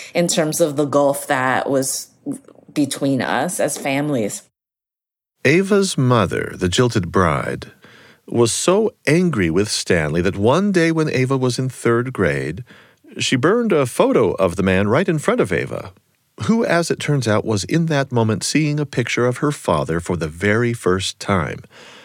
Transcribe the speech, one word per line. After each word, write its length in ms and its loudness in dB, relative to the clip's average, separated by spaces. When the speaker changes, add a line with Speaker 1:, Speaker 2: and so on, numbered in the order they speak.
Speaker 1:
in 140 0
terms 340 0
of 140 2
the 100 0
gulf 440 0
that 420 0
was 380 -2
between 500 0
us 380 -2
as 180 -2
families. 640 -4
Speaker 2:
Ava's 520 2
mother, 600 2
the 120 0
jilted 440 0
bride, 580 0
was 240 2
so 420 0
angry 420 2
with 220 0
Stanley 520 0
that 140 -2
one 360 2
day 180 2
when 180 0
Ava 300 0
was 180 0
in 120 -2
third 440 -2
grade, 520 -2
she 200 -2
burned 340 2
a 160 2
photo 460 2
of 240 0
the 80 0
man 240 2
right 200 2
in 120 0
front 200 0
of 120 -2
Ava, 400 -4
who, 200 2
as 260 0
it 80 -4
turns 300 -2
out, 160 2
was 200 -2
in 220 0
that 240 -2
moment 320 0
seeing 380 0
a 60 -2
picture 400 -2
of 120 -2
her 140 0
father 480 -2
for 160 -4
the 120 -4
very 440 0
first 480 -2
time, 420 -2